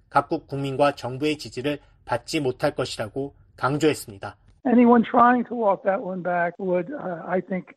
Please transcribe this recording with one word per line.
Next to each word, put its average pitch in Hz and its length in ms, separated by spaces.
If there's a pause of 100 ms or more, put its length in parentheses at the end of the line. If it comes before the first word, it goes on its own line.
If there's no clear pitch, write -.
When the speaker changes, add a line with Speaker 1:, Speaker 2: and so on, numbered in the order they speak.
Speaker 1:
각국 - 380
국민과 139 480
정부의 139 420
지지를 135 420 (240)
받지 - 380
못할 139 340
것이라고 135 580 (220)
강조했습니다. 139 800 (320)
Speaker 2:
Anyone 240 420
trying 247 380
to - 80
walk 208 280
that 196 200
one 185 200
back 175 360
would, 180 320
uh, 175 340
I 175 140
think, 180 380